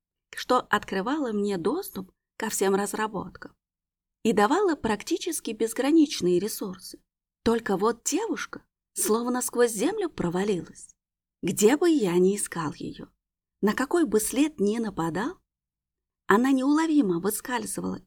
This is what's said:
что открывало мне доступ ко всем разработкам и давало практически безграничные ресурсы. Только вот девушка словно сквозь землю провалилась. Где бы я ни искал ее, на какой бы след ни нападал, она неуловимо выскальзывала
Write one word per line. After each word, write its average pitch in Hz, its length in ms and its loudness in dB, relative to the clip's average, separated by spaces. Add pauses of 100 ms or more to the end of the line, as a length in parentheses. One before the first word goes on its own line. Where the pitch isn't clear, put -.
(340)
что - 240 0
открывало 226 720 -4
мне 202 240 -2
доступ 196 560 -4 (240)
ко 220 140 -6
всем 196 240 0
разработкам 202 800 -6 (720)
и 220 100 4
давало 294 420 4
практически 240 760 -4
безграничные 233 840 2
ресурсы. 190 640 -8 (420)
Только 226 340 2
вот 226 260 0
девушка 339 580 -4 (300)
словно 240 480 0
сквозь 240 320 0
землю 330 380 -2
провалилась. 180 840 -4 (480)
Где 214 360 4
бы 359 100 2
я 208 300 2
ни 185 180 4
искал 165 380 -6
ее, - 340 -14 (540)
на 202 100 2
какой 311 320 0
бы 214 160 0
след 294 400 -2
ни 208 180 0
нападал, 196 600 -4 (880)
она 240 260 4
неуловимо 277 680 2
выскальзывала 190 840 -6